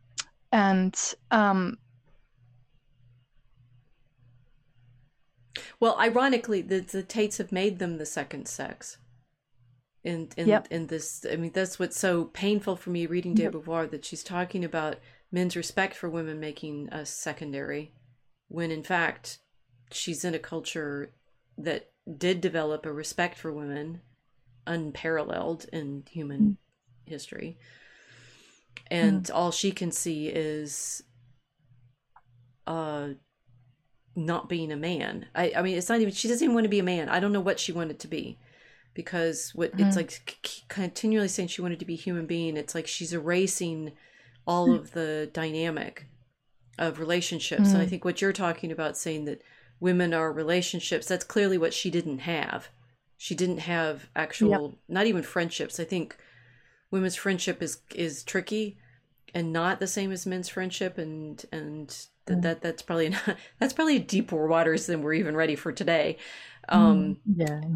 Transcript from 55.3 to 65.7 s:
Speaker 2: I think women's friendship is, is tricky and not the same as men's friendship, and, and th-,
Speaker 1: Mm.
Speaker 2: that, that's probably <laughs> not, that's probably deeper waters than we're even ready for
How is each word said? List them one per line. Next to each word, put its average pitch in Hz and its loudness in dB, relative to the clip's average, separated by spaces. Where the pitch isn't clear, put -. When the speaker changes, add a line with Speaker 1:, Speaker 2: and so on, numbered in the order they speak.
Speaker 2:
I 170 -4
think 165 -4
women's 185 0
friendship 185 -2
is, 160 -6
is 160 -4
tricky 208 -4
and 165 -2
not 170 2
the 196 0
same 190 -2
as 180 -6
men's 185 -4
friendship, 185 -4
and, 156 -8
and 151 -8
th-, 180 2
Speaker 1:
Mm. 175 2
Speaker 2:
that, 165 0
that's 165 -4
probably 165 2
<laughs> 190 -2
not, 185 0
that's 262 2
probably 320 4
deeper 170 2
waters 165 4
than 160 0
we're 151 2
even 160 2
ready 156 2
for 156 -4